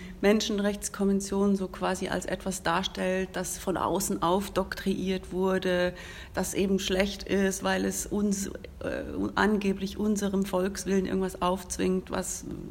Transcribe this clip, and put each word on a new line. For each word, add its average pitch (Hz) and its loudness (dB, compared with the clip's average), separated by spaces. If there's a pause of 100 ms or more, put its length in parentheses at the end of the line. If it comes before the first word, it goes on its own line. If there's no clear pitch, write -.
(220)
Menschenrechtskonventionen 202 2
so 185 0
quasi 185 -2
als 185 -2
etwas - -4
darstellt, 185 0
das - -4
von 185 0
außen 196 0
aufdoktriert 190 0
wurde, 185 2 (400)
das - -2
eben 196 2
schlecht 196 0
ist, 190 2
weil 190 2
es 190 -2
uns, 196 0
äh, - -6 (320)
angeblich 196 2
unserem 202 2
Volkswillen 190 0
irgendwas 190 -2
aufzwingt, 185 0
was, - -4 (240)